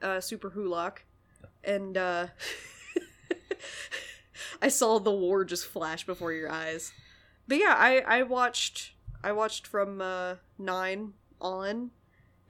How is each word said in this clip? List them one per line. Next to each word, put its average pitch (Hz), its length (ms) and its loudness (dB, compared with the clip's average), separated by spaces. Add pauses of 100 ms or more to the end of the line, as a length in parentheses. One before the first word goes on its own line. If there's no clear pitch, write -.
uh, 190 180 -2
Super 196 300 -8
Wholock. 180 480 -4 (680)
And, 196 320 -2
uh, 180 320 0 (1040)
<laughs> - 1300 -12
I - 80 6
saw 226 300 4
the 202 120 2
war 190 340 4
just 170 200 -6
flash 160 400 -6
before 175 280 -4
your 160 180 -6
eyes. 160 400 -6 (560)
But 277 120 4
yeah, 359 180 8
I, 254 220 8
I 247 240 4
watched, 247 680 -2 (300)
I 196 80 -2
watched 214 340 0
from, 202 360 -2
uh, 185 340 -4 (220)
nine 190 560 -2 (260)
on, 196 520 -4 (580)